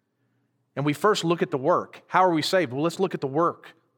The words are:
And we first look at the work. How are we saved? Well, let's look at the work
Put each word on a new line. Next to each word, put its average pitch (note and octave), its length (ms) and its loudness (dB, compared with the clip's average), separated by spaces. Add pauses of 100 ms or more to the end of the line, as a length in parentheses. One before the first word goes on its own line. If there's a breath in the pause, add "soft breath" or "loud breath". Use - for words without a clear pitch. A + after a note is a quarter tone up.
(760)
And C#3 100 -4
we D3 80 0
first - 320 2
look E3+ 160 0
at E3+ 100 -2
the C#3+ 60 -2
work. C3 500 -2
How F3+ 160 2
are F3+ 100 4
we D3+ 80 0
saved? F3 300 0
Well, C#3 120 -4
let's E3+ 160 -2
look F#3 140 -2
at - 80 -10
the C#3+ 60 -4
work D3+ 480 -2 (220)